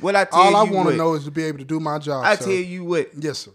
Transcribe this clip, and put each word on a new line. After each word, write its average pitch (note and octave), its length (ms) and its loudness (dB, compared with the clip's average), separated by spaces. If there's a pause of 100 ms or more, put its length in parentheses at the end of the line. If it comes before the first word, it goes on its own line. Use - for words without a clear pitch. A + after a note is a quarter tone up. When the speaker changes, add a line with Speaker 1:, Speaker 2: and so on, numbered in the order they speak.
Speaker 1:
Well, G3 160 -2
I G3 80 4
tell F3 160 0
Speaker 2:
All G3 160 6
I G#3+ 80 6
Speaker 1:
you G3+ 80 0
Speaker 2:
wanna F#3 180 2
Speaker 1:
what. C3 60 2
Speaker 2:
know E3 180 2
is C#3+ 100 -4
to D3 60 -12
be D#3+ 140 -4
able D3+ 140 -6
to C#3 60 -14
do D#3 160 -4
my D3+ 180 -4
job, C#3 280 -4
Speaker 1:
I G#3 100 4
Speaker 2:
sir. - 80 -6
Speaker 1:
tell F#3+ 80 -2
you F3+ 320 -6
what. E3+ 320 -2
Speaker 2:
Yes, D3 220 -8
sir. - 160 -16